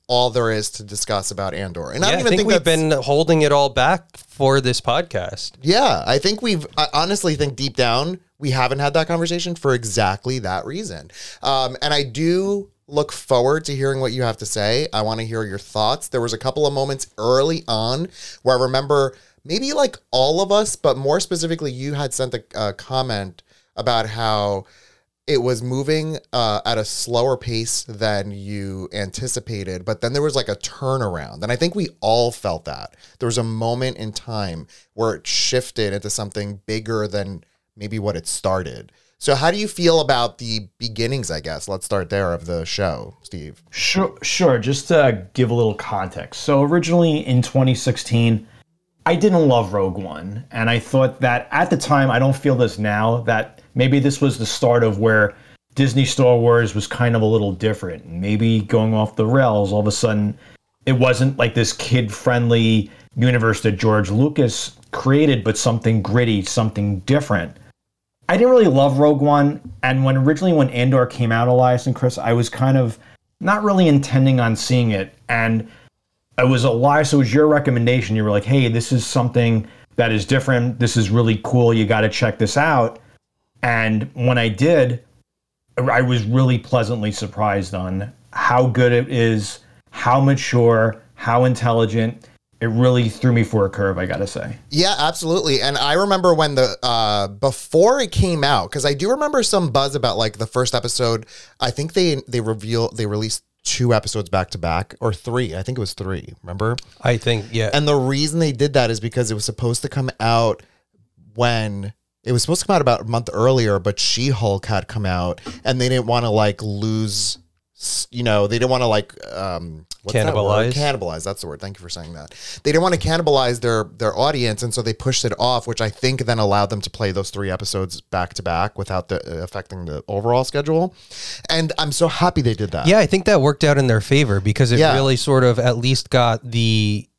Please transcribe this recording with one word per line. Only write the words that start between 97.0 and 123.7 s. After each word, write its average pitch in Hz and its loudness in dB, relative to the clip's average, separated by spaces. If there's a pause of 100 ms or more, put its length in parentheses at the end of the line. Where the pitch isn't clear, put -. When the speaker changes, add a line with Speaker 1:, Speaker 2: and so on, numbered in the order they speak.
Speaker 1:
before 156 0
it 208 -4
came 170 0
out, 131 0
'cause 139 -4
I 143 0
do 175 -2
remember 294 0
some 180 0
buzz 135 0
about, 117 -2
like, 110 -2
the 110 -4
first 123 -2
episode. 117 -2 (340)
I 120 0
think 147 -8
they, 175 2 (100)
they 120 -2
reveal, 110 -2
they 113 -4
released 107 -4 (180)
two 120 0
episodes 107 -2
back 92 0
to - -10
back, 85 -2
or 117 0
three. 117 -4
I 92 -8
think 127 -6
it - -4
was 98 -6
three, 95 -8
remember? 104 -4 (260)
Speaker 2:
I 123 0
think, 113 -2
yeah. 110 -2
Speaker 1:
And 147 2
the 147 4
reason 143 0
they 160 2
did 139 0
that 127 2
is 113 -2
because 113 -2
it 113 -2
was 104 -6
supposed 113 -4
to - -8
come - -4
out 117 2 (720)
when, 110 -2 (320)
it 120 -2
was 120 2
supposed 170 0
to - -6
come 202 2
out 165 2
about 127 2
a - -12
month 113 -4
earlier, 110 2
but 98 -2
She-Hulk 113 -2
had 101 -4
come 107 -4
out, 90 -2 (240)
and 127 0
they 127 2
didn't 127 0
wanna, 120 0
like, 104 2
lose, 107 -4 (420)
s-, - -6
you 120 -6
know, 104 2
they 113 -2
didn't 127 0
wanna, 123 2
like, 107 -2 (180)
um, 82 -10 (160)
what's 107 -6
that 107 0
word? - -
Speaker 2:
Cannibalize? 107 2
Speaker 1:
Cannibalize, 107 -4
that's 98 -8
the 95 -12
word. 76 -12
Thank 98 -14
you 87 -20
for 87 -18
saying 85 -12
that. 76 -18 (300)
They 147 2
didn't 165 4
wanna 180 2
cannibalize 143 2
their, 113 0 (140)